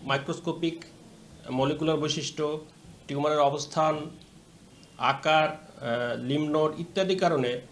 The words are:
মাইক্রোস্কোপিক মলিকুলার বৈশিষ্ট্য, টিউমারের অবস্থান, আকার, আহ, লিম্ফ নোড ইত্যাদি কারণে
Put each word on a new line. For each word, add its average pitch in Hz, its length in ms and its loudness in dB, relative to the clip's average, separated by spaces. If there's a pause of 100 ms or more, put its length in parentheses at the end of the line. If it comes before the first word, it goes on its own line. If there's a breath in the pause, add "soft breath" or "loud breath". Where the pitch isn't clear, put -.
মাইক্রোস্কোপিক 160 800 -2 (640)
মলিকুলার 147 460 0
বৈশিষ্ট্য, 151 640 -4 (480)
টিউমারের 147 320 0
অবস্থান, 147 720 2 (880)
আকার, 151 520 4
আহ, 120 720 -4
লিম্ফ 143 300 0
নোড 156 300 2
ইত্যাদি 185 360 0
কারণে 135 460 2 (100)